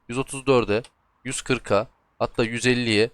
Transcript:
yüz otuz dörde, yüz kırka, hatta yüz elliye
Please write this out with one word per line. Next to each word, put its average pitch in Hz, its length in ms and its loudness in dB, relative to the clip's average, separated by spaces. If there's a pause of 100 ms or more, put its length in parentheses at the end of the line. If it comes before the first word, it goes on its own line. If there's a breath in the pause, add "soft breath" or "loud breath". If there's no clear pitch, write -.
yüz 120 100 -6
otuz 131 280 -6
dörde, 117 360 2 (420)
yüz 123 180 -8
kırka, 113 440 0 (320)
hatta 120 260 -2
yüz 117 220 -4
elliye 113 480 2